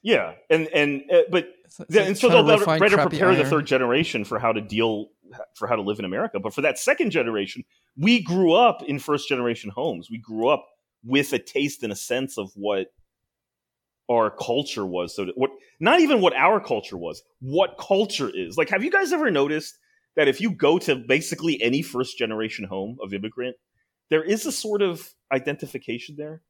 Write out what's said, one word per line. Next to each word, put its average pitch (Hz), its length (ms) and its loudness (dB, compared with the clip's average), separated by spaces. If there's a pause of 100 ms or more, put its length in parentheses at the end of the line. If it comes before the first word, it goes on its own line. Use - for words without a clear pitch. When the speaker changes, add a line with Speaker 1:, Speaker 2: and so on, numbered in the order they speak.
Speaker 1:
Yeah. 127 300 2 (180)
And, 160 180 4
and, 143 340 0 (100)
uh, 170 180 8
but 170 180 0 (160)
Speaker 2:
It's, - 160 -20
it's - 140 -10
Speaker 1:
yeah, 214 80 8
Speaker 2:
like 190 60 0
Speaker 1:
and 196 100 -2
so 254 100 4
Speaker 2:
trying 277 40 6
Speaker 1:
they'll 240 100 8
Speaker 2:
to 151 100 4
Speaker 1:
better, 208 80 6
Speaker 2:
refine 160 200 2
Speaker 1:
better 202 160 6
Speaker 2:
crappy 143 120 4 (100)
Speaker 1:
prepare 185 160 4
the 170 80 2
Speaker 2:
iron. 135 80 0
Speaker 1:
third 147 160 0
generation 127 580 0
for 104 140 -6
how 113 140 0
to 110 80 0
deal 107 480 -2 (460)
for 107 140 -8
how 120 80 0
to 107 60 -4
live 101 160 -4
in 104 60 -6
America. 104 360 -4
But 104 140 -8
for 143 80 -4
that 143 160 0
second 262 320 0
generation, 117 540 -4 (320)
we 208 260 4
grew 175 300 2
up 226 300 4
in 143 160 -4
first 147 300 -4
generation 120 420 -4
homes. 110 400 -6
We 113 80 -12
grew 113 300 -2
up 165 180 2 (380)
with 135 280 0
a 123 60 0
taste - 440 -4
and 107 100 -6
a 98 40 -8
sense 131 420 -6
of 95 160 -8
what 101 340 -4 (1200)
our 113 200 2
culture 120 560 -4
was. 90 280 -6
So 101 120 -6
that - 100 -8
what, 131 140 0 (300)
not 269 200 4
even 285 200 4
what 180 140 4
our 180 260 2
culture 104 360 -6
was, 85 260 -10 (180)
what 160 380 -2
culture 196 540 -2
is. 92 240 -6
Like, 160 140 0
have 196 140 -2
you 339 60 -2
guys 392 220 0
ever 302 180 0
noticed 151 460 -2 (380)
that 147 140 4
if 135 120 0
you 214 100 0
go 156 280 2
to 156 180 0
basically 147 640 -2
any 127 220 0
first - 340 -6
generation 110 480 -6
home 98 380 -8
of 98 100 -10
immigrant, 113 440 -8 (520)
there 156 140 2
is 214 240 -2
a 269 60 -4
sort 208 280 -4
of 175 320 -2 (200)
identification 135 840 -6
there? 151 340 -14